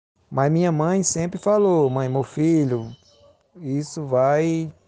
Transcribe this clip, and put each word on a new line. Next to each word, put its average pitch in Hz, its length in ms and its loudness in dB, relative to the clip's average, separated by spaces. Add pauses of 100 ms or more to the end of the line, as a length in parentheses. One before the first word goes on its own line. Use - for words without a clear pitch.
(280)
Mas 139 220 0
minha 170 220 2
mãe 170 320 0
sempre 175 340 -4
falou, 190 500 2
"Mãe, 131 200 -2
meu 131 160 -2
filho, 139 680 0 (640)
isso 151 520 -8
vai 151 680 0 (160)